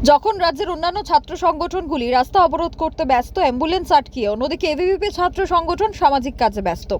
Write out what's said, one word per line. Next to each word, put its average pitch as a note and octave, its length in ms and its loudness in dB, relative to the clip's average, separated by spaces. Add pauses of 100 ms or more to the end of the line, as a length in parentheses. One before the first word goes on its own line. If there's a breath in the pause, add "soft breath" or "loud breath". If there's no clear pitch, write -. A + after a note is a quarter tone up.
যখন C#4+ 340 4
রাজ্যের E4+ 320 0
অন্যান্য F4 340 -4
ছাত্র D#4+ 320 0
সংগঠনগুলি E4 720 -2
রাস্তা B3+ 360 2
অবরোধ E4 320 0
করতে D#4+ 300 -4
ব্যস্ত, B3 340 0
অ্যাম্বুলেন্স D#4 520 0
আটকিয়ে, B3+ 420 2
অন্যদিকে C4 340 -4
এবিভিপি F4+ 440 0
ছাত্র F4+ 340 -2
সংগঠন F4 460 0
সামাজিক C#4 480 2
কাজে G#3+ 220 0
ব্যস্ত। F3+ 380 -4